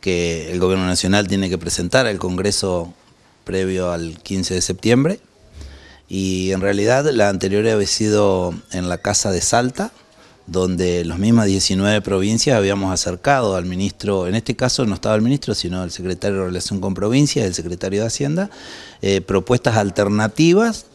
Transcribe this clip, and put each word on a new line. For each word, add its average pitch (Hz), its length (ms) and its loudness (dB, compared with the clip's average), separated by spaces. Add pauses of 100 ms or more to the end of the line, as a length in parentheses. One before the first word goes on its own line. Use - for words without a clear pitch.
que 85 500 -2
el 90 80 -2
Gobierno 92 260 2
Nacional 95 400 2
tiene 98 220 -2
que 90 80 -2
presentar 90 500 0
al 101 120 -2
Congreso 90 720 -2 (520)
previo 92 480 -2
al 85 260 -6
quince 92 340 -4
de 92 80 0
septiembre. 123 600 2 (880)
Y 95 440 -2
en 95 100 0
realidad 107 520 2
la 104 180 4
anterior 98 360 0
había 107 200 2
sido 101 640 2 (200)
en 90 180 -4
la 87 80 -4
Casa 101 340 -2
de 90 80 0
Salta, 127 500 0 (560)
donde 90 600 0
las 82 120 -6
mismas 110 280 4
diecinueve 98 560 2
provincias 107 560 2
habíamos 98 340 0
acercado 98 640 0
al 90 80 -2
ministro, 92 600 -2
en 92 80 -2
este 110 200 -2
caso 127 300 2
no 101 120 0
estaba 110 180 0
el 107 80 2
ministro, 127 320 0
sino 90 280 -4
el 87 80 -6
secretario 92 500 -4
de 95 40 -2
Relación 90 380 -4
con 98 100 -2
Provincias, 120 540 2
el 90 80 -2
secretario 90 480 -4
de 117 60 -2
Hacienda, 156 420 -2 (500)
eh, 98 220 2
propuestas 110 560 2
alternativas 107 1080 2 (100)